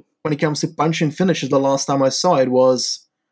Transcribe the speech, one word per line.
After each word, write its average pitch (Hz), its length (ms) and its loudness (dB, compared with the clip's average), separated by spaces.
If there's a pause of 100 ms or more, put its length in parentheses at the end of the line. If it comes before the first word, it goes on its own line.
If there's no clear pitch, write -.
(220)
when 156 120 -2
it 143 60 -6
comes 151 200 -2
to 160 80 -2
punching 160 420 -2
finishes, 165 380 -2
the 139 120 2
last 135 260 0
time 139 160 0
I 135 80 2
saw 180 260 0
it 131 140 2
was, 127 560 2 (260)